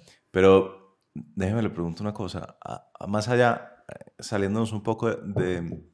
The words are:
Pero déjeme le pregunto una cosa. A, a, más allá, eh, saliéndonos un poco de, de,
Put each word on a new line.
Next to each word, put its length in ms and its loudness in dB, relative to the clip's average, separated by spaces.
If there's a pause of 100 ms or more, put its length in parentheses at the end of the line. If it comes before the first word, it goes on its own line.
(300)
Pero 680 4 (160)
déjeme 480 -4
le 80 0
pregunto 340 -6
una 100 -4
cosa. 500 -10
A, 260 -14 (100)
a, 80 -10
más 220 -2
allá, 580 2
eh, 320 -18
saliéndonos 540 -2
un 100 -8
poco 260 -2
de, 80 -2 (440)
de, 220 -10 (100)